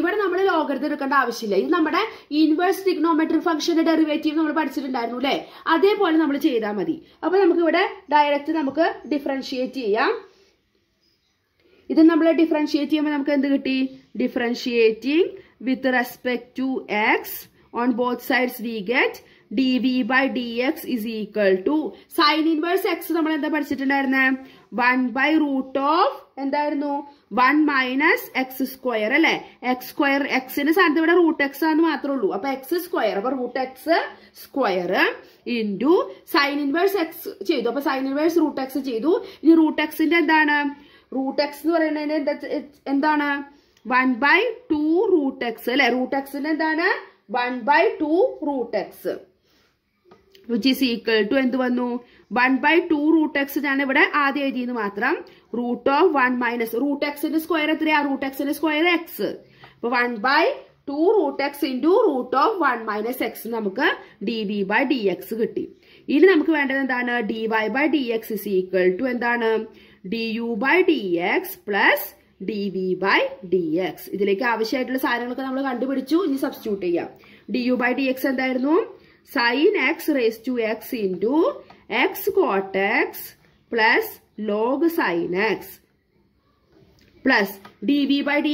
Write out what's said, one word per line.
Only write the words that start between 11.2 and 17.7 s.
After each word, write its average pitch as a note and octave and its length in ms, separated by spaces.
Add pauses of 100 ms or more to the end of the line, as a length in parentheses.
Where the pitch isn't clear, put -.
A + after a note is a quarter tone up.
ഇത് D#4 100 (100)
നമ്മൾ E4 140 (160)
ഡിഫറൻഷിയേറ്റ് D4+ 500
ചെയ്യുമ്പോൾ D4+ 260
നമുക്ക് C#4+ 200
എന്ത് C#4 160
കിട്ടി? C4 240 (440)
Differentiating A#3+ 1040 (400)
with C4 180 (140)
respect B3 480 (120)
to C4 100 (500)
x - 40 (580)